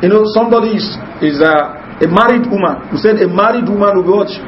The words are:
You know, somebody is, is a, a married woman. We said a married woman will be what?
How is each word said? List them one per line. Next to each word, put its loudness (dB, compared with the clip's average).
You 2
know, 4
somebody 2
is, -2
is 0
a, 2
a 0
married 2
woman. -2
We -4
said 2
a 0
married 0
woman 0
will 2
be 2
what? 0